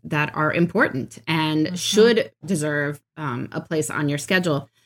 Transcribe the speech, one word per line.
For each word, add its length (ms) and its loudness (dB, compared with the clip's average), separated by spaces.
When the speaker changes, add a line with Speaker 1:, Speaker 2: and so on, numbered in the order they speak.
Speaker 1:
that 320 -2
are 180 0
important 760 0
and 380 0
Speaker 2:
Mm-hmm. 100 -6
Speaker 1:
should 560 4
deserve, 560 -2
um, 360 -6
a 80 -6
place 300 -4
on 180 -2
your 100 0
schedule. 500 0